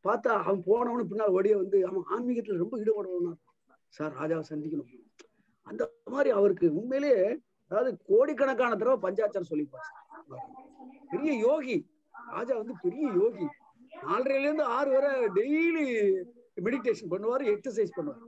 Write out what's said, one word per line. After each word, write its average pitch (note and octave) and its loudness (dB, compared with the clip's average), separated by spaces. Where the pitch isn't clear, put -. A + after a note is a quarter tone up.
பார்த்தா A3 0
அவன் F#3+ 0
போனவனு A#3+ 2
பின்னால் G3+ 0
ஓடியே F#3+ 4
வந்து F#3+ 2
அவன் F3+ -4
ஆன்மீகத்துல A3+ -2
ரொம்ப A3 -2
ஈடுபடுவானா F#3+ -2
சார், D3+ -8
ராஜாவை D#3 -4
சந்திக்கணும். D3+ -8
அந்த A3 -6
மாதிரி C4+ 0
அவருக்கு F#3+ 4
உண்மையிலேயே, B3 2
அதாவது A3 -2
கோடிக்கணக்கான B3+ 2
தடவை G#3+ 2
பஞ்சாச்சாரம் G3+ -2
சொல்லிப்பார் D3+ -4
சார். - -14
பெரிய D4 -2
யோகி B3 0
ராஜா, A#3+ -4
வந்து A#3+ -8
பெரிய C#4+ -2
யோகி. G3+ 0
நாலரைல C4 0
இருந்து D4+ 0
ஆறு C4+ 0
வரை C4+ 2
டெய்லி C4+ 2
மெடிடேஷன் A3 -2
பண்ணுவாரு, A3 0
எக்ஸர்சைஸ் G#3 0
பண்ணுவாரு. F3 -8